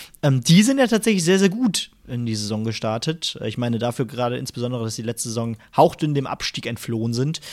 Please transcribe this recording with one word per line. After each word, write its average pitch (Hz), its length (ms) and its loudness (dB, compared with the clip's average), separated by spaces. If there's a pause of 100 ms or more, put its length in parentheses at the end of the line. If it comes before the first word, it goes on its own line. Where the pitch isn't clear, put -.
(240)
ähm, 135 200 4
die 170 180 8
sind 269 160 4
ja 262 100 6
tatsächlich 214 360 2
sehr, 185 160 4
sehr 196 80 4
gut 208 420 0 (160)
in 120 200 -6
die 110 100 -2
Saison 107 300 -4
gestartet. 113 800 -4
Ich 110 120 -4
meine 120 220 -2
dafür 120 260 -2
gerade 120 320 -4
insbesondere, 123 460 -6
dass 110 140 -6
die 123 40 -10
letzte 113 280 -6
Saison 117 260 -4 (220)
hauchdünn 156 380 4
dem 135 120 -2
Abstieg - 380 -8
entflohen 117 480 -4
sind, 139 260 -2 (140)